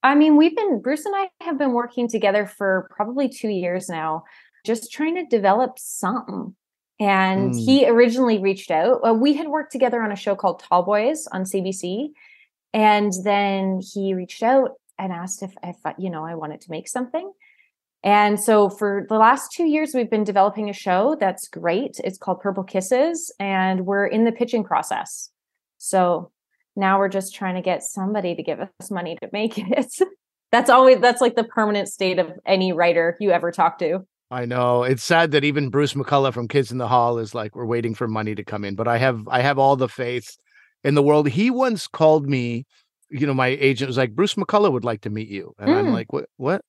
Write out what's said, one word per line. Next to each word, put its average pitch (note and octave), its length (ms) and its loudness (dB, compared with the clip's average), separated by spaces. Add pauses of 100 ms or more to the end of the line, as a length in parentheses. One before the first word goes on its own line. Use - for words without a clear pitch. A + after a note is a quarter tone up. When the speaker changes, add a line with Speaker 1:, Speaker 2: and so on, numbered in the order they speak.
Speaker 1:
I D4 100 6
mean, D4+ 220 6
we've D#4+ 180 6
been, F4+ 260 -2
Bruce D4+ 260 -4
and G4+ 100 -4
I G4 120 -4 (140)
have D#4+ 160 -6
been C#4 140 0
working A#3+ 340 -4
together G#3 400 0
for F#3+ 480 -2
probably B3 340 -4
two A#3+ 200 -6
years F#3 400 -4
now, D#3+ 340 -6 (420)
just A3+ 280 -6
trying D#4+ 240 -4
to F4+ 100 -6
develop A3+ 520 2
something. F#3+ 760 -8 (460)
And F#3+ 520 2
Speaker 2:
Mm. A2+ 120 -4
Speaker 1:
he C4 240 6
originally A#3 500 4
reached G3 320 -2
out. F#3+ 340 2
Uh, A3+ 100 4
we C4+ 200 2
had D#4 140 -6
worked D4+ 240 -6
together A#3+ 300 0
on G#3+ 100 -4
a G3+ 40 -8
show G3 200 -2
called F#3+ 240 -2
Tall F3+ 240 0
Boys A3 480 0
on F#3 140 -6
C G3 140 -4
B F#3+ 120 -4
C. G3 400 -6 (600)
And G#3 400 4 (100)
then G3 580 0
he F#3+ 340 -4
reached F3+ 280 -8
out B3+ 300 2 (260)
and F#3+ 140 -6
asked F3+ 320 -10
if, F#3+ 180 -14
if, F3 140 -12 (200)
you F#3 140 -6
know, D#3+ 160 -8
I E3+ 80 -8
wanted D#3 280 -10
to - 100 -18
make D#3+ 160 -10
something. D#4 440 -8 (680)
And G#3 380 4
so G#3 280 4
for G3+ 400 -4
the A3 80 0
last A3+ 360 4
two F4 120 -2
years, D#4 300 0
we've A#3 160 0
been G#3+ 140 0
developing G3+ 440 0
a G3+ 40 -8
show G3+ 460 0
that's F#3+ 280 -2
great. E3+ 560 -4
It's F#3+ 160 -6
called F#3 220 -6
Purple G3 240 -4
Kisses, B3+ 760 -2
and F#3+ 480 0
we're G3+ 200 0
in A3 180 2
the A#3 80 2
pitching A#3 320 -2
process. - 680 -6 (480)
So F3+ 540 0 (420)
now G3 240 2
we're G3 100 2
just F#3+ 240 -6
trying F#3 220 -6
to F3+ 80 -6
get F3+ 220 -4
somebody F#3+ 500 -4
to D#3+ 80 -10
give D#3+ 180 -6
us - 300 -14
money F3 320 -8
to - 100 -14
make A3 240 -4
<laughs> - 20 -
it. G#3+ 360 -4 (560)
That's A#3+ 180 2
always, C4 300 8
that's, A#3+ 220 4
like, A#3+ 160 2
the A3+ 80 0
permanent G#3 440 -2
state F#3 300 -2
of E3 140 -2 (120)
any F#3 280 0
writer E3+ 480 2
you G#3 100 0
ever E3+ 220 0
talk E3+ 260 0
to. F3 260 -4 (280)
Speaker 2:
I B2 140 -6
know. B2 360 2
It's B2+ 220 0
sad E3 260 4
that C#3+ 140 2
even D3 260 0
Bruce C#3+ 240 0
McCulloch C#3 400 0
from A#2 140 -6
Kids A#2+ 240 0
in B2 60 -6
the A#2+ 100 -4
Hall A#2+ 300 2
is A2 180 -8
like, G#2+ 180 -8
"We're A#2+ 120 -8
waiting A#2 280 -2
for A#2 140 -4
money G#2+ 260 -4
to G#2 80 -10
come G#2 220 -8
in." G2 100 -6
But A2+ 140 -2
I A#2 100 2
have, B2 300 2
I B2 140 2
have C#3 180 2
all C#3 160 6
the B2+ 120 -2
faith B2 480 -8 (480)
in C#3+ 100 2
the D3 80 4
world. D3 260 4
He G3 220 0
once B3 380 -2
called D#3 400 4
me, B2 360 -2 (460)
you D3 160 -2
know, C#3 80 0
my C3 140 2
agent C3+ 400 0
was B2 80 -4
like, B2+ 180 0
"Bruce F#3 200 0
McCullough G3+ 380 2
would A#2+ 120 -2
like A2+ 180 -4
to A2 80 -8
meet G#2+ 180 -8
you." F#2+ 300 -12
And - 120 -2
I'm F#4+ 160 2
Speaker 1:
Mm. D4 60 0
Speaker 2:
like, - 200 -4
"What, - 140 -6 (100)
what? C3+ 320 -4